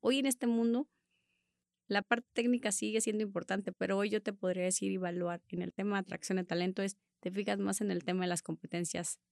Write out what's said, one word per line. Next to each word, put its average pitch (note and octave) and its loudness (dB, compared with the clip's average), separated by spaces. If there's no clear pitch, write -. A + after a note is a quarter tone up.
Hoy B3+ 4
en C4+ 2
este B3+ 2
mundo, A#3 4
la G3+ 0
parte A#3+ 2
técnica A#3+ 2
sigue G#3+ 0
siendo G#3+ 0
importante, G3 -2
pero F#3+ 0
hoy G3+ 2
yo G#3 2
te G#3 -2
podría F#3 0
decir F#3+ 2
y F#3+ 0
evaluar F3 -2
en F3 -4
el F3 -6
tema G3+ -2
de G3 2
atracción F#3 -4
de F3+ 0
talento F3+ 0
es, G3 -4
te F3+ -6
fijas G3+ -2
más G3 0
en G#3 0
el F3 -2
tema F#3 0
de F3+ 0
las F3 -2
competencias E3+ -6